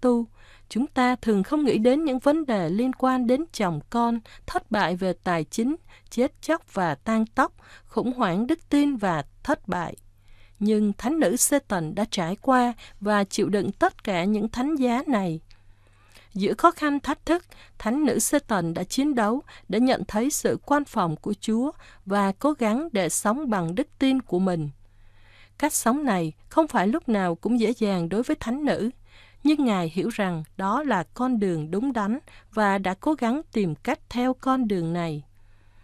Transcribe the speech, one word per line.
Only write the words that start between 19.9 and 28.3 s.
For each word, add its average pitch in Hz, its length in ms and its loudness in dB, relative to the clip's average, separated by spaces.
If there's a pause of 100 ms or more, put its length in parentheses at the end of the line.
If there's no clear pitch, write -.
thấy 226 220 0
sự - 360 -2
quan 285 200 2
phòng 170 300 -2
của 208 180 -6
Chúa 226 380 -2 (340)
và 196 260 2
cố 277 200 0
gắng 254 400 -2
để 185 180 0
sống 247 400 -2
bằng 180 260 -2
đức 277 120 -2 (120)
tin 262 220 2
của 180 180 -2
mình. 175 300 0 (880)
Cách 294 160 0
sống 269 300 0
này 185 300 0 (160)
không 320 180 2
phải 196 200 2
lúc 262 220 -2
nào 190 260 2
cũng 233 240 0
dễ 220 180 2
dàng 185 320 0
đối 202 140 -2
với 302 160 -2